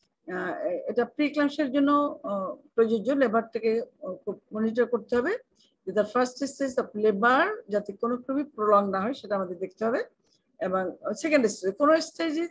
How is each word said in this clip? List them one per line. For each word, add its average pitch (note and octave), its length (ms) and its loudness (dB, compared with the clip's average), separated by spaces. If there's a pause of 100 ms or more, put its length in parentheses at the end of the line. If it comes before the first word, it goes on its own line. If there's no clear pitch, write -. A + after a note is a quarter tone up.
(280)
আহ, F4+ 300 -4
এ-, - 320 -4
এটা A#3 140 0
প্রিক্লাম্পসিয়ার C#4+ 680 0
জন্য, C#4+ 500 2
আহ, G3 340 -6 (180)
প্রযোজ্য। A3+ 380 2
লেবারটাকে, A3+ 680 2
আহ, - 320 -10
খুব - 260 -8 (120)
monitor A3+ 340 0
করতে A#3 300 -2
হবে। D#4+ 220 0 (500)
The G3 140 2
first B3 440 -2
stage C4+ 300 -4
of G#3+ 280 -4
labor B3+ 640 2
যাতে G3+ 240 -2
কোনো A#3 240 -2
ক্রমে C4+ 280 -4
prolong G#3 460 2
না F#3+ 100 -2
হয় A#3 140 -2
সেটা G#3 220 -4
আমাদের F3+ 220 -6
দেখতে F#3 260 -8
হবে। C#4 200 0 (540)
এবং F#3 380 -2 (180)
second D4 320 4
stage, G3 280 -2
কোনো D#4 260 4
স্টেজে E4 500 -4